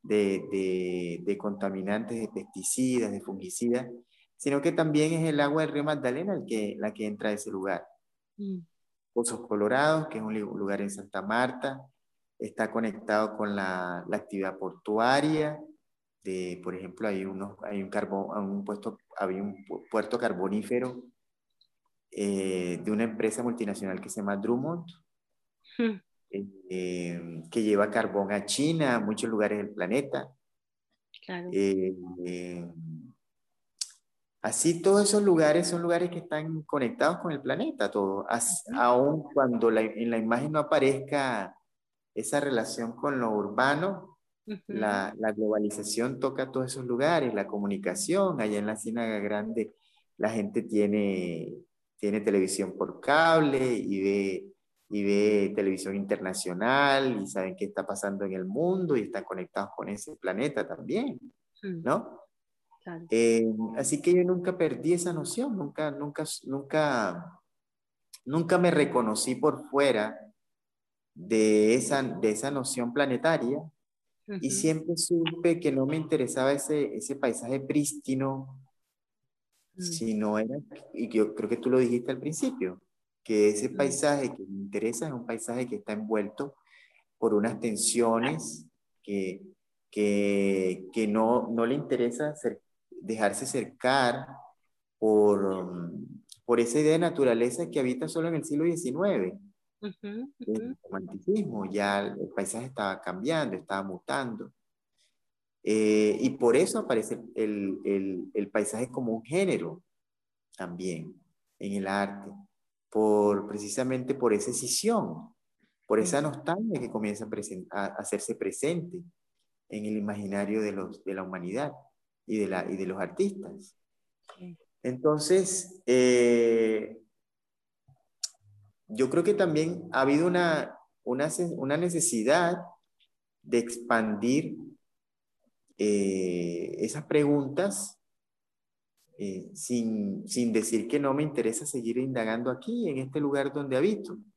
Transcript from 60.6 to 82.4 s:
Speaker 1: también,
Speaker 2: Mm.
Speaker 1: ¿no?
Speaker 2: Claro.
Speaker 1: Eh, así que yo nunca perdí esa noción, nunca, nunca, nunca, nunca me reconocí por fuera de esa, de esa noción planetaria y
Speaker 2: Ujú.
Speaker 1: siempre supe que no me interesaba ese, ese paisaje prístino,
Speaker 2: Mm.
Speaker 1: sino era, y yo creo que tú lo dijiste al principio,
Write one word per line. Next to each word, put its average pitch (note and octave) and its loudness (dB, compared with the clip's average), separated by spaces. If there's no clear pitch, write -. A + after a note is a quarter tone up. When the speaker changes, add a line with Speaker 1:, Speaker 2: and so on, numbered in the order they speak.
Speaker 1:
también, A#3 -6
Speaker 2:
Mm. F3+ -8
Speaker 1:
¿no? F#3+ -2
Speaker 2:
Claro. E3+ -12
Speaker 1:
Eh, A2+ 6
así C3+ 0
que F3 6
yo F3+ 8
nunca F3+ 0
perdí D#3 2
esa F3 0
noción, A#3 -2
nunca, D3 -4
nunca, D3 -6
nunca, C3+ 0
nunca E3+ 2
me F3 6
reconocí B2+ 2
por C#3 0
fuera A#2 4
de G#2+ 6
esa, C3+ 2
de G#2+ 0
esa C#3 -2
noción B2+ -2
planetaria C#3 2
y F#3+ -4
Speaker 2:
Ujú. C3 -2
Speaker 1:
siempre D#3+ 0
supe E3 2
que D3+ 2
no C3 2
me D3+ 0
interesaba C3+ 0
ese, C#3+ 0
ese C3+ -6
paisaje B2 -2
prístino, C3+ -2
Speaker 2:
Mm. F#3 -10
Speaker 1:
sino A2 -2
era, A2+ -2
y A2 -4
yo G#2+ 2
creo G#2+ -4
que A#2+ 0
tú B2+ 0
lo B2+ 6
dijiste A#2+ 2
al B2 -4
principio, F#3 -4